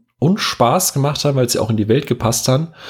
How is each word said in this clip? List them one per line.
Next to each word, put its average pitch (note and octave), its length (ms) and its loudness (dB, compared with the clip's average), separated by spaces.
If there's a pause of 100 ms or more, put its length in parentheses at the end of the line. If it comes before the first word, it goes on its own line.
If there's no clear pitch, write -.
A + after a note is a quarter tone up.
(180)
und D4 200 2
Spaß - 540 0
gemacht C#3 300 -2
haben, C#3+ 140 2
weil B2 120 2
sie - 100 -2
auch G#2+ 100 -2
in A2+ 80 0
die G#2 100 0
Welt B2+ 180 2
gepasst - 440 -2
haben, D3 180 2 (220)